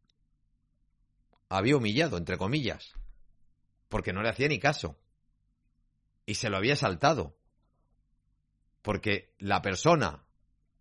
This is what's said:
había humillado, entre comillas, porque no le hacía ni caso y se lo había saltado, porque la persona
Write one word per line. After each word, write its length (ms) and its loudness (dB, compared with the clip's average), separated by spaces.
había 280 4
humillado, 420 0
entre 180 -2
comillas, 580 -4
porque 240 -4
no 100 -4
le 60 0
hacía 200 0
ni 100 -2
caso 400 -2
y 80 -4
se 160 -2
lo 60 0
había 200 2
saltado, 600 0
porque 560 -2
la 240 0
persona 600 2